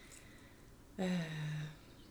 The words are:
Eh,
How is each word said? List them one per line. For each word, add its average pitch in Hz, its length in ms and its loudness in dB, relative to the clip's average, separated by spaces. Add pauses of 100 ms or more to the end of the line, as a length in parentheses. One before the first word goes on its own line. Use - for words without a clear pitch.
(960)
Eh, 180 240 6 (920)